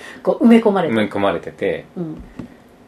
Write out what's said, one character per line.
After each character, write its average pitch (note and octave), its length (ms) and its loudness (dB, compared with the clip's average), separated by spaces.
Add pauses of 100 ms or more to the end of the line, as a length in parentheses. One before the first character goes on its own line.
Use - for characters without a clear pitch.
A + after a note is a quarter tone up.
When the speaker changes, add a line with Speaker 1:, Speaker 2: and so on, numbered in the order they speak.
(240)
Speaker 1:
こ - 160 0
う D4 60 4
埋 - 20 6
め A#3 120 8
込 A3 120 2
ま G3 100 0
れ E3 60 0
て。 A#2 60 -4
Speaker 2:
埋 A2+ 40 0
め A2 80 2
込 G2+ 140 -6
ま G2 140 2
れ E2 80 -6
て - 100 -14
て。 F2+ 340 -4 (120)
Speaker 1:
う F3+ 40 -6
ん。 D#3+ 220 -12 (640)